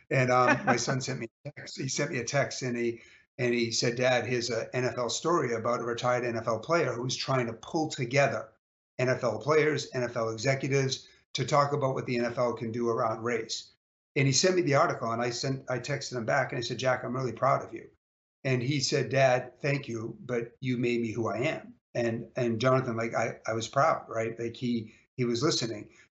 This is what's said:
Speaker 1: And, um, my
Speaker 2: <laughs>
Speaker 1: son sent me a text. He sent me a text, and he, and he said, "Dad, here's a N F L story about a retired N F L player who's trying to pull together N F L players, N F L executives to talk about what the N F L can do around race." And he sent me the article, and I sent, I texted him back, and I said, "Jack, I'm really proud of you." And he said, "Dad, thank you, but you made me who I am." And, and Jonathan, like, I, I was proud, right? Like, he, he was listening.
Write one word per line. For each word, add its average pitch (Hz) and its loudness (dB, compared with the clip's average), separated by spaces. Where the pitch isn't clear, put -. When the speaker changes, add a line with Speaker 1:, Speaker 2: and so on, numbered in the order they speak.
Speaker 1:
And, 127 4
um, 127 6
my 262 4
Speaker 2:
<laughs> - -2
Speaker 1:
son 131 0
sent 123 -4
me 117 -6
a 143 -12
text. - -14
He 139 -2
sent 143 -2
me 131 -2
a 117 -2
text, - 0
and 123 -2
he, 117 -2
and 120 2
he 117 0
said, 117 0
"Dad, 123 2
here's 120 -2
a 113 -2
N 127 0
F 117 -2
L 120 -2
story 156 0
about 120 0
a 113 -6
retired 123 0
N 117 -2
F 113 -4
L 113 0
player 156 0
who's 123 -4
trying 131 0
to 110 -6
pull - -4
together 127 0
N 127 2
F 127 0
L 110 0
players, 147 2
N 127 -2
F 120 -4
L 113 0
executives 135 0
to 123 -2
talk 143 4
about 131 0
what 120 -4
the 127 0
N 120 0
F 117 -4
L 123 2
can 113 -6
do 120 0
around 113 -2
race." 113 -4
And 139 4
he 135 4
sent 185 4
me 180 4
the 139 4
article, 139 2
and 117 0
I 123 0
sent, 135 -4
I 127 -2
texted 135 -6
him 117 -4
back, 135 2
and 135 -4
I - -4
said, 117 -6
"Jack, 127 0
I'm 123 -4
really 127 -2
proud 139 2
of - -14
you." - -14
And 127 2
he 143 0
said, 127 0
"Dad, 127 4
thank 143 -2
you, 113 -6
but 120 -2
you 127 0
made 120 2
me 113 -2
who 110 -2
I 101 -2
am." 143 -2
And, - 0
and 117 0
Jonathan, 127 2
like, 117 -2
I, 123 0
I 110 0
was 113 -4
proud, 147 2
right? 113 -4
Like, 117 -6
he, 117 -4
he 123 0
was 117 0
listening. 113 -2